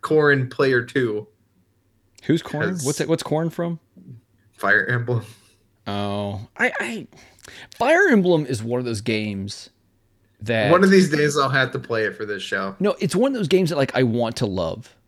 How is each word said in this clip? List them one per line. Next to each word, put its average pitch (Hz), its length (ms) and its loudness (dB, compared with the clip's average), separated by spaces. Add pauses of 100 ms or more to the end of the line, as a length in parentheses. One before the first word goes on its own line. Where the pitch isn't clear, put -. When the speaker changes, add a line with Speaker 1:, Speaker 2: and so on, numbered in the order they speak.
Speaker 1:
Corrin 143 500 2
Player 131 320 2
Two. 113 440 -2 (960)
Speaker 2:
Who's 160 180 0
Corrin? - 280 -4
Speaker 1:
'Cause 165 140 -6
Speaker 2:
What's 147 160 -2
it, 147 80 -4
what's 165 140 0
Corrin 160 280 -2
from? 170 280 -6 (720)
Speaker 1:
Fire 101 340 2
Emblem. 120 380 -2 (640)
Speaker 2:
Oh, 101 600 -6 (100)
I, 240 220 -2
I, 220 280 -8 (680)
Fire 330 340 4
Emblem 180 360 4
is 123 160 -4
one 117 180 -4
of 127 60 -6
those 113 160 -6
games 107 680 -6 (720)
that 110 300 0
Speaker 1:
One 180 120 6
of 190 80 6
these 185 180 8
days 147 280 2
I'll 135 120 2
have 131 220 0
to - 80 -6
play 113 260 -2
it 98 100 -4
for 107 100 -8
this 101 180 -6
show. 98 360 -4
Speaker 2:
No, 190 200 0
it's 185 160 -2
one 254 160 2
of 262 60 -4
those 196 100 -2
games 180 220 2
that, 165 80 -4
like, 139 180 0
I 131 80 2
want 117 340 -2
to 127 80 -2
love 92 480 -6 (140)